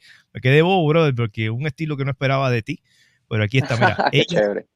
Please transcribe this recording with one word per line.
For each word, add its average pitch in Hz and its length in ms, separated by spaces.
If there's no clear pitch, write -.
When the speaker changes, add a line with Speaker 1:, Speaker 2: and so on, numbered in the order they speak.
Speaker 1:
me - 80
quedé 139 220
bobo, 175 260
brother, 151 280
porque 113 340
un 123 160
estilo 151 300
que 135 80
no 135 80
esperaba 135 360
de 120 140
ti, - 180
pero 110 140
aquí 107 160
está, - 160
mira, 175 220
Speaker 2:
<laughs> - 160
Qué - 60
Speaker 1:
ella, - 220
Speaker 2:
chévere. 101 360